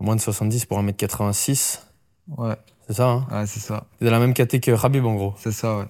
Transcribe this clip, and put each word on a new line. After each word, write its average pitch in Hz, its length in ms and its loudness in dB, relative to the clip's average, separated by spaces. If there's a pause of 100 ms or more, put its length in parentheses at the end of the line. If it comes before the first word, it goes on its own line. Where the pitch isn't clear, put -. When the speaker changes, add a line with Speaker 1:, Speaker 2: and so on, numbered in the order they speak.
Speaker 1:
ça ? - 40 -6
Moins 107 120 2
de 107 40 0
soixante-dix 110 440 -2
pour 104 140 -2
un 101 40 0
mètre 101 160 -2
quatre-vingt-six. - 840 -2 (460)
Speaker 2:
Ouais. 120 280 -6 (300)
Speaker 1:
C'est 107 80 -4
ça, 123 140 4
hein ? 123 220 2
Speaker 2:
Ouais, 104 160 -4
c'est 107 140 -8
ça. 107 260 -8 (120)
Speaker 1:
C'est 117 120 2
la 117 80 4
même 123 160 4
K 123 120 4
T 123 140 0
que 120 200 4
Khabib, 131 260 2
en 110 80 0
gros. 101 240 -2
Speaker 2:
C'est 110 140 -4
ça, 110 260 -4
ouais. 98 120 -6